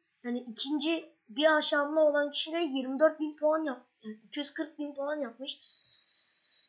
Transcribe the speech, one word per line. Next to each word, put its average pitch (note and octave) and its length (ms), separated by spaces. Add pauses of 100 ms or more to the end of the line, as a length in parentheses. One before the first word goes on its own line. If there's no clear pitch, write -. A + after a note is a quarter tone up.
(240)
yani A#3+ 160
ikinci C#4+ 720 (160)
bir D4+ 280
aşamlı D4+ 440
olan D4 300
kişi D#4 220
de E4 60
yirmi C4+ 400
dört D#4 220
bin D4+ 160
puan D#4 280
yap-, B3+ 220 (160)
yani G#3+ 220
üç - 120
yüz C#4+ 180
kırk D#4 240
bin D4 160
puan C#4 220
yapmış. C#4 440 (1080)